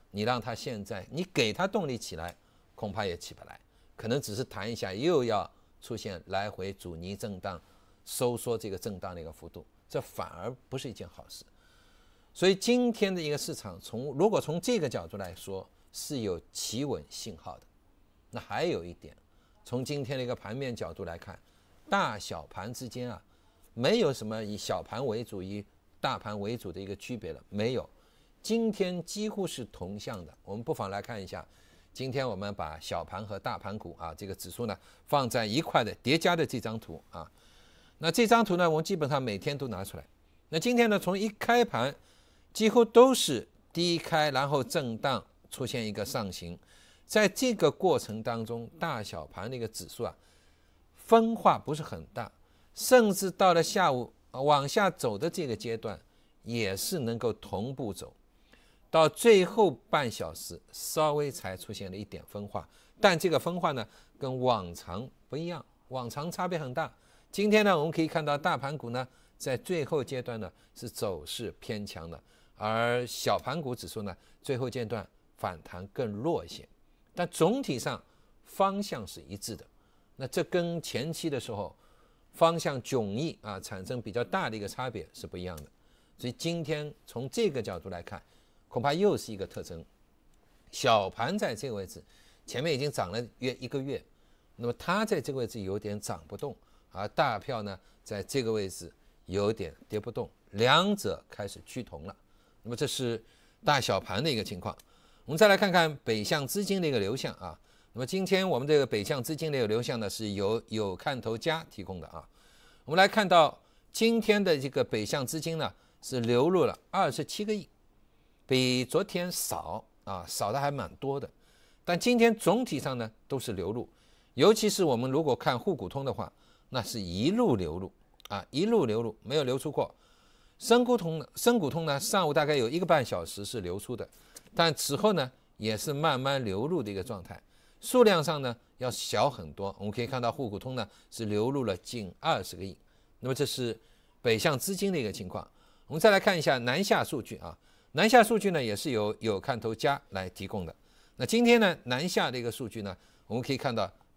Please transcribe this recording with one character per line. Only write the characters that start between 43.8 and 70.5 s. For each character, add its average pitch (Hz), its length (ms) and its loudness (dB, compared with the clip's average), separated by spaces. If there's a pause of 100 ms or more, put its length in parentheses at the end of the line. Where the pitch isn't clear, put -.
开， 151 320 2
然 135 180 2
后 139 160 2
震 127 360 -2
荡 - 260 -2 (240)
出 - 160 -6
现 117 200 -4
一 107 60 -4
个 101 140 -4
上 104 260 -4
行， 87 260 -12 (480)
在 214 220 4
这 247 280 2
个 165 140 4
过 151 300 4
程 110 240 -6
当 113 220 -4
中， 117 240 -8 (100)
大 135 240 -4
小 85 240 -8
盘 101 240 -10
的 131 60 -8
一 - 20 -10
个 113 80 -4
指 - 220 -10
数 - 160 -6
啊， 85 100 -8 (800)
分 226 400 6
化 175 240 4
不 139 160 -4
是 151 80 -8
很 82 300 -10
大， 113 180 -8 (420)
甚 233 380 6
至 190 180 -2
到 185 240 6
了 170 80 6
下 165 300 4
午， 123 220 -2 (180)
啊， 127 100 -8
往 143 260 6
下 202 220 4
走 113 280 -2
的 147 120 -2
这 165 160 -4
个 120 80 -2
阶 113 220 -4
段， 107 240 -8 (440)
也 107 340 -2
是 180 220 -4
能 117 200 -2
够 110 140 0
同 107 400 -6
步 123 200 -4
走， - 200 -12 (800)
到 160 180 8
最 202 360 8
后 202 260 4 (180)
半 143 200 2
小 82 240 -6
时 - 260 -12 (120)
稍 156 420 0
微 147 180 0
才 95 260 -8
出 - 160 -12
现 95 180 -10
了 95 60 -10
一 104 80 -8
点 - 200 -14
分 104 220 -10
化， 92 200 -8 (320)
但 190 180 6
这 175 120 0
个 147 100 4
分 175 200 -4
化 165 120 2
呢， 123 160 -4 (300)
跟 131 220 -6
往 107 340 2
常 92 340 -10 (220)
不 131 80 -8
一 165 100 -6
样， 170 160 -10 (260)
往 123 200 -6
常 151 220 -6
差 185 160 -4
别 180 100 -2
很 131 160 -6
大。 156 180 -2 (400)
今 208 180 2
天 214 140 8
呢， 196 140 6
我 147 60 4
们 165 80 0
可 165 100 0
以 160 60 2
看 156 180 -2
到 147 100 2
大 156 220 0
盘 139 180 -6
股 120 140 -10
呢， 123 180 -4 (300)
在 131 200 -2
最 165 280 -2
后 143 180 0
阶 127 180 -6
段 117 180 -8
呢， 92 120 -8 (240)